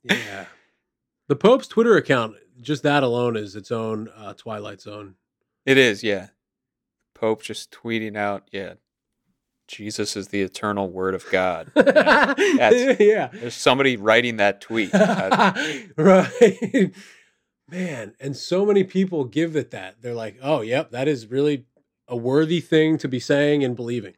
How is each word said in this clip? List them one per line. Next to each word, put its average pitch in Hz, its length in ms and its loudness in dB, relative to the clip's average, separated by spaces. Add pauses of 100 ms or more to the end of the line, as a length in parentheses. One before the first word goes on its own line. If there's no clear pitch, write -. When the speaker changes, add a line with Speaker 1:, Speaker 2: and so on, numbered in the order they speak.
Speaker 1:
Yeah. 101 420 -4 (800)
The 143 80 0
Pope's 240 320 4
Twitter 226 300 4
account, 120 380 0 (260)
just 143 220 -6
that 143 200 2
alone 120 320 0
is 104 220 -8
its 101 120 -18
own, 110 460 -6
uh, 101 180 -18
Twilight 104 460 -14
Zone. 104 360 -18 (500)
Speaker 2:
It 135 120 4
is, 117 280 4
yeah. 98 220 -4 (880)
Pope 110 300 -4
just - 280 -14
tweeting 110 440 -8
out, 101 380 -4
yeah, 95 220 -12 (920)
"Jesus 107 480 -8
is 98 140 -10
the 101 120 -4
eternal 101 480 -4
word 92 240 -4
of - 160 -10
God." 92 420 -2
Speaker 1:
<laughs> - 40 -10
Speaker 2:
You 285 80 6
know, 285 500 4 (240)
that's 240 440 4
Speaker 1:
Yeah. 208 320 4
Speaker 2:
there's 120 220 -10
somebody 131 420 2
writing 110 400 2
that 101 240 2
tweet. 113 340 -4
Uh, 185 560 2 (280)
Speaker 1:
<laughs> 202 180 -16
Right. 190 960 4 (760)
Man, 165 520 -10
and 139 160 -8
so 190 280 -2
many 196 200 2
people 185 400 -2
give 156 320 -4
it 127 140 -6
that. 95 300 -16
They're 120 140 -10
like, 110 260 -10
"Oh, 135 200 -2
yep, 120 300 -4
that 131 180 -2
is 120 180 -4
really 135 380 -2 (420)
a 123 80 -10
worthy 151 460 0
thing 156 380 2
to 143 100 -6
be 127 100 -4
saying 147 460 0
and 123 100 -4
believing." 117 420 -8